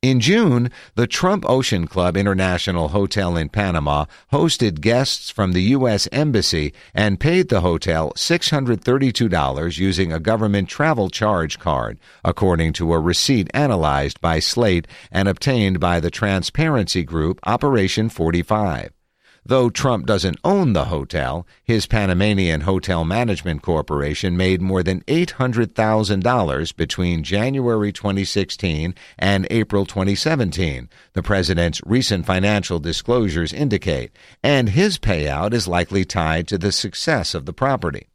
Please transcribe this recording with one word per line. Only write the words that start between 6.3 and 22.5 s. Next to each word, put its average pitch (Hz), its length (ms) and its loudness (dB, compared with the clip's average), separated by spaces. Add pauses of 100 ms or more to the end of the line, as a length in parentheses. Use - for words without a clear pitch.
and 101 240 2
paid 170 300 2
the 98 120 2
hotel 82 540 0
six - 340 0
hundred 127 340 0
thirty-two 123 460 2
dollars 76 480 -2
using 92 340 0
a 80 80 -2
government 101 500 0
travel 131 420 0
charge 90 480 -2
card, 62 400 -2 (260)
according 82 480 2
to 85 200 0
a 82 60 4
receipt 90 540 2
analyzed 78 680 0
by 80 180 2
Slate 92 480 0 (240)
and 98 160 0
obtained 98 520 0
by 87 200 2
the 82 100 -2
transparency 101 920 0
group 80 400 -2
Operation 113 680 0
forty-five. 85 840 -2 (520)
Though 127 280 2
Trump 117 340 0
doesn't 95 380 0
own 160 300 2
the 73 120 2
hotel, 71 640 -4 (160)
his 113 240 0
Panamanian 95 760 2